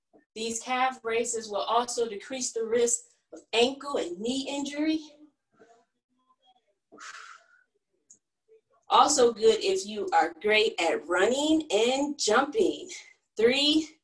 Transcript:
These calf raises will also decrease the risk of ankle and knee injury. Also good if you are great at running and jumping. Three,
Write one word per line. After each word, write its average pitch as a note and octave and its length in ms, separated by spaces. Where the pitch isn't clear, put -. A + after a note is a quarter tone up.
These A3+ 240
calf B3+ 440
raises A3+ 460
will G3+ 120
also A#3 460
decrease B3 440
the A3+ 140
risk A#3 400
of - 60
ankle C4+ 440
and F3 220
knee C4 280
injury. D4 520
Also B3+ 420
good G#3+ 320
if F#3+ 220
you G3+ 280
are E3 280
great G#3+ 400
at D#3 260
running C4 640
and C4 480
jumping. A3 720
Three, C#4+ 580